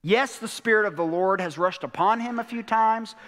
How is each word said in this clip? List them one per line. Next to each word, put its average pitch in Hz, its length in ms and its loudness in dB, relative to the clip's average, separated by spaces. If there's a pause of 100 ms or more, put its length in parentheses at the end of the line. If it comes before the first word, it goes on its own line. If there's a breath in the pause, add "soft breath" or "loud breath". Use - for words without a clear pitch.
Yes, 233 340 2
the 226 100 -10
Spirit 214 380 2
of 175 100 -4
the 170 100 0
Lord 185 360 2
has 156 160 -6
rushed 180 260 0
upon 190 360 0
him 240 180 -4
a 233 60 -4
few 233 180 -8
times, 220 540 0 (120 loud breath)